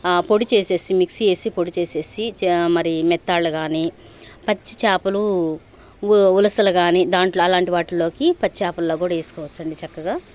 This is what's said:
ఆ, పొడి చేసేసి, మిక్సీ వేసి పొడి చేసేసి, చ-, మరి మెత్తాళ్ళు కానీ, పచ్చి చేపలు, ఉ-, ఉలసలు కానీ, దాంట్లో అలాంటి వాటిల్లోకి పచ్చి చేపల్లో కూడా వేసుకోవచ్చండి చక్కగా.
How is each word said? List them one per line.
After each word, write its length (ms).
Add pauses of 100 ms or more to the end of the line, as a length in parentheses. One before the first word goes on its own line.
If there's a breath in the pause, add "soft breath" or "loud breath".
ఆ, 140
పొడి 340
చేసేసి, 400
మిక్సీ 320
వేసి 240
పొడి 280
చేసేసి, 560 (100)
చ-, 220
మరి 360
మెత్తాళ్ళు 480
కానీ, 420 (560 loud breath)
పచ్చి 400
చేపలు, 720 (460 loud breath)
ఉ-, 320
ఉలసలు 340
కానీ, 340
దాంట్లో 400
అలాంటి 260
వాటిల్లోకి 720
పచ్చి 240
చేపల్లో 300
కూడా 180
వేసుకోవచ్చండి 640 (100)
చక్కగా. 340 (140)